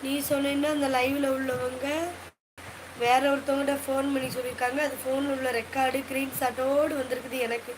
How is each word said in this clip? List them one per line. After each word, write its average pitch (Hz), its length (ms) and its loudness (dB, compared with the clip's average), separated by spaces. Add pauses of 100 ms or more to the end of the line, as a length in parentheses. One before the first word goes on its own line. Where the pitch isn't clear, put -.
நீ 269 100 -2 (140)
சொன்னேன்னா 285 440 2
அந்த 285 220 2
லைவ்ல 269 320 2 (100)
உள்ளவங்க 254 500 -2 (1160)
வேற 247 280 6
ஒருத்தவங்ககிட்ட 277 440 2 (100)
ஃபோன் 269 280 0
பண்ணி 262 220 0
சொல்லியிருக்காங்க. 254 520 -2
அது 254 160 -4
ஃபோன்ல 269 340 0
உள்ள 262 220 0
ரெக்கார்டு 262 480 0
ஸ்கிரீன்ஷாட்டோடு 269 920 0
வந்திருக்குது 247 480 -4
எனக்கு. 233 320 -4